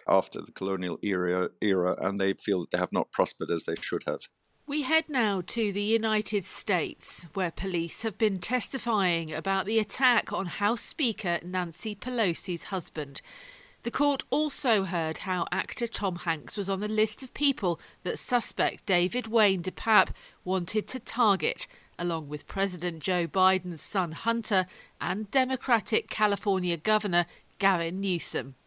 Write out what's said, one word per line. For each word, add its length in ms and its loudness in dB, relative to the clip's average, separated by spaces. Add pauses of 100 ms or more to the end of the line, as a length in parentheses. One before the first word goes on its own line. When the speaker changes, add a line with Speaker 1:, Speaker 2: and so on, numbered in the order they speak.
Speaker 1:
after 340 0
the 120 -16
colonial 500 -4
era, 460 0 (120)
era, 400 2
and 160 -2
they 180 0
feel 260 -2
that 100 -6
they 80 0
have 140 -2
not 180 0
prospered 400 -2
as 140 -2
they 100 -2
should 320 -6
have. 140 -4 (480)
Speaker 2:
We 140 -2
head 260 0
now 400 0
to 240 0
the 100 -2
United 640 0
States, 880 2
where 160 -2
police 520 -2
have 160 -4
been 200 2
testifying 920 0
about 340 -2
the 140 2
attack 520 2
on 140 -2
House 360 0
Speaker 600 0
Nancy 540 -2
Pelosi's 680 -2
husband. 560 -4 (600)
The 80 -2
court 380 0
also 560 2
heard 340 -2
how 320 0
actor 360 -4
Tom 300 -4
Hanks 420 -6
was 100 -2
on 120 0
the 60 -2
list 360 0
of 100 -12
people 480 0 (220)
that 160 -2
suspect 680 2
David 420 0
Wayne 360 2
DePape 480 2 (340)
wanted 440 -2
to 120 -6
target, 680 0 (320)
along 300 -4
with 180 -8
President 560 -4
Joe 240 0
Biden's 540 2
son 320 4
Hunter 540 0 (340)
and 300 -4
Democratic 800 0
California 680 0
Governor 480 2 (340)
Gavin 420 0
Newsom. 540 -2 (120)